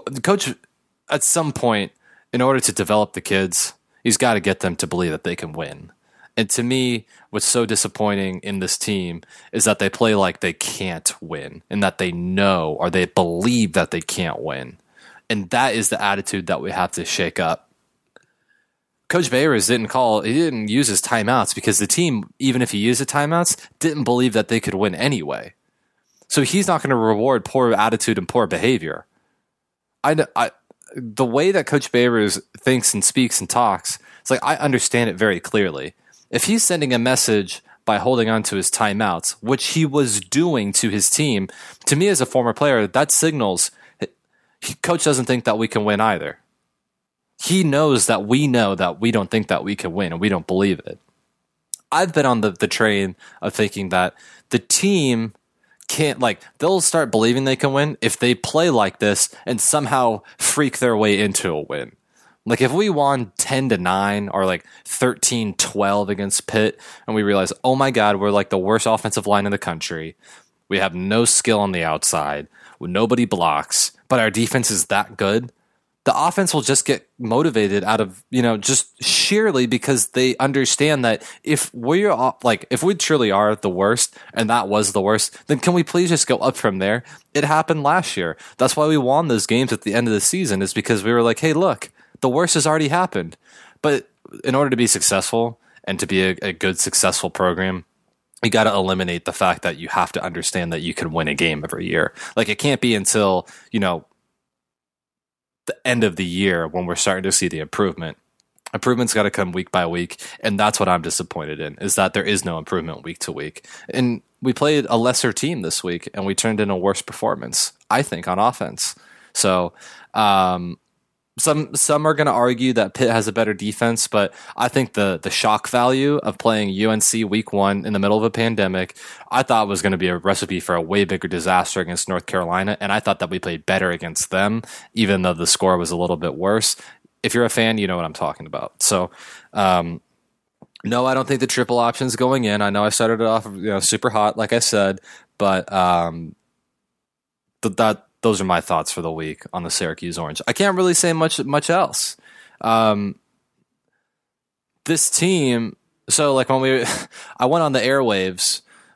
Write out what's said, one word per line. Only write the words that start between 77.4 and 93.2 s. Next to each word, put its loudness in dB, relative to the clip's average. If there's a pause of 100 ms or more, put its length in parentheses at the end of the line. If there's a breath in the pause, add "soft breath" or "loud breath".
out 2
of, -6
you 0
know, 2
just -2
sheerly 2
because 0
they 0
understand 2
that 0 (140)
if 0
we're, 0
o-, 0
like, 2
if -2
we 2
truly 2
are 4
the -4
worst 0 (180 loud breath)
and 0
that 2
was 0
the 0
worst, 0 (120)
then 0
can 2
we 4
please 0
just 2
go 2
up 0
from -2
there? 0 (300 loud breath)
It 0
happened 0
last 0
year. -4 (180 loud breath)
That's 0
why 2
we 4
won 2
those 0
games 0
at -4
the -2
end 2
of 2
the 2
season, 0
is -2
because 0
we 0
were 4
like, 2
"Hey, 2
look, 0 (320 soft breath)
the 2
worst 2
has 2
already 2
happened." -2 (460 loud breath)